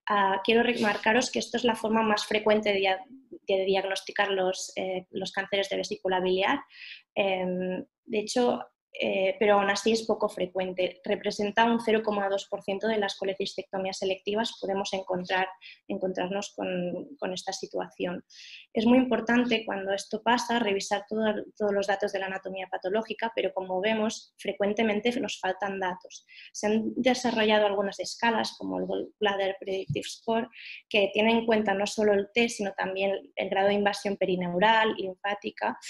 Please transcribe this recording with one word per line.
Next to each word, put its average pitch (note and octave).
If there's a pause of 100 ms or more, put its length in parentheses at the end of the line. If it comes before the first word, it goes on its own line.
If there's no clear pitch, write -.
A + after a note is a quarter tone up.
ah, G3
quiero A3+
remarcaros A3+
que -
esto -
es A#3
la A#3
forma A3
más G#3+
frecuente G#3+
de G3
dia-, F#3+ (420)
de F#3+
diagnosticar F#3+
los, F#3+
eh, F#3
los F#3+
cánceres G3
de F#3+
vesícula F#3
biliar. F#3 (560)
Em, F#3 (200)
de A3
hecho, A#3+ (320)
eh, F#3+
pero G#3
aún G3
así G3+
es A3
poco G#3
frecuente. F#3
Representa G#3
un A#3
cero A3
coma G3+
dos G3
por G3
ciento G3
de A3
las G3
colecistectomías F#3+
selectivas G#3
podemos G3
encontrar, F#3 (400)
encontrarnos F#3+
con, F3+
con F#3+
esta F#3
situación. F#3 (480)
Es A3
muy B3
importante A#3
cuando G3
esto G#3
pasa A#3
revisar G3+
todo, A3 (340)
todos G#3
los G3+
datos G3
de G3
la F#3+
anatomía F#3+
patológica, A3
pero F#3+
como F#3
vemos, A3
frecuentemente G#3
nos -
faltan G3
datos. - (260)
Se -
han A3
desarrollado A3+
algunas G3
escalas, A3
como F#3+
el F#3
Gallbladder G3
Predictive F#3+
Score, A3+ (400)
que G3
tienen A3
en A#3
cuenta G#3+
no G3+
solo G#3+
el G3+
T, A#3
sino G3+
también F#3+
el -
grado G3
de G3+
invasión G3+
perineural, F#3+
linfática, G3+ (120)